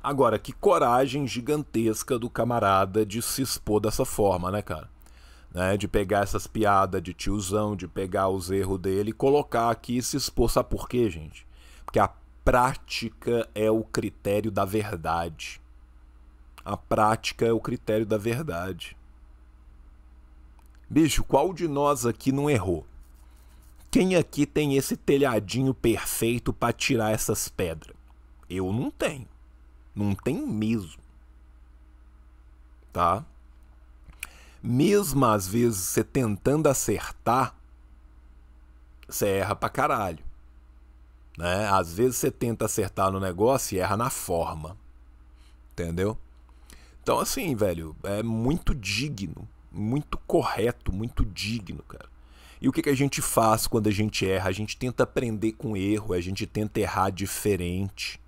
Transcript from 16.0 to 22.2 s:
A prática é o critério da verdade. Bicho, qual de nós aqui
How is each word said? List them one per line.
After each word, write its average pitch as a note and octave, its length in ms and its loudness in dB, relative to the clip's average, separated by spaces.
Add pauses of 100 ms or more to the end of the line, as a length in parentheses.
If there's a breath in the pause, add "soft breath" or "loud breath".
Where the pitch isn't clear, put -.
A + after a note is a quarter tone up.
A G2+ 100 -6
prática A2 680 0
é A#2 80 2
o A2 80 2
critério A2 460 -2
da G#2+ 100 -2
verdade. F#2 800 -6 (1900)
Bicho, D3 340 4
qual D#3 300 2
de E3+ 160 -4
nós C#3+ 380 2
aqui B2 260 0